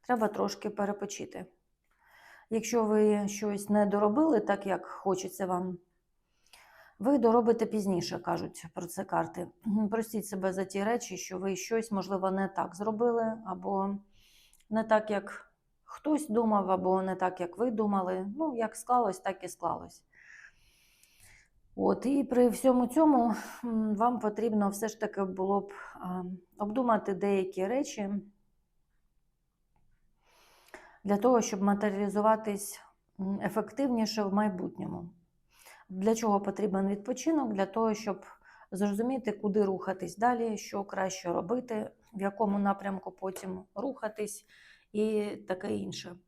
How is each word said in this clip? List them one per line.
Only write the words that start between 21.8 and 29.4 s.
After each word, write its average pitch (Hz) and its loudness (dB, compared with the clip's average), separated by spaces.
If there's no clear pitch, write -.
і 277 2
при 247 6
всьому 247 4
цьому, 254 6
м, 220 0
вам 233 2
потрібно 214 2
все 202 -2
ж - -8
таки 202 -2
було 190 0
б, 196 -12
а, 185 -8
обдумати 214 0
деякі 190 0
речі 226 -4